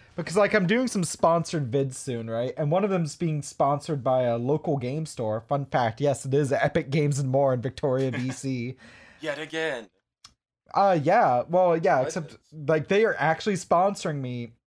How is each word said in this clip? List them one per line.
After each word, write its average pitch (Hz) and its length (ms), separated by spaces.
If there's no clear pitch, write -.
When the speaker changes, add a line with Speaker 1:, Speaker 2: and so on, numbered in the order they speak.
Speaker 1:
because, 165 220
like, 202 160
I'm 208 120
doing 233 220
some 202 160
sponsored 165 640
vids 135 260
soon, 117 340
right? 117 280
And 151 140
one 185 140
of 208 40
them's 170 280
being 156 240
sponsored 143 640
by 131 180
a 117 140
local 139 400
game 135 280
store. 113 360
Fun 143 240
fact, 120 340
yes, 139 260
it 131 80
is 139 200
Epic 143 360
Games 143 300
and 135 100
More 135 240
in 123 80
Victoria, 131 500
Speaker 2:
<laughs> - 20
Speaker 1:
B 127 180
C. 127 460
Speaker 2:
Yet 147 180
again. 151 520
Speaker 1:
Uh, 190 280
yeah. 143 460
Well, 175 300
yeah, 165 220
Speaker 2:
Goodness. 147 180
Speaker 1:
except, 156 200
like, 156 220
they 208 160
are 180 120
actually 160 380
sponsoring 180 640
me. 123 340